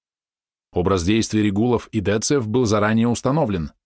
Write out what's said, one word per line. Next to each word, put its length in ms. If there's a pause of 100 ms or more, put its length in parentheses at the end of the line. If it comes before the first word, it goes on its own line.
(720)
Образ 320
действий 380
Регулов 460
и 120
Децев 480
был 160
заранее 440
установлен, 640 (140)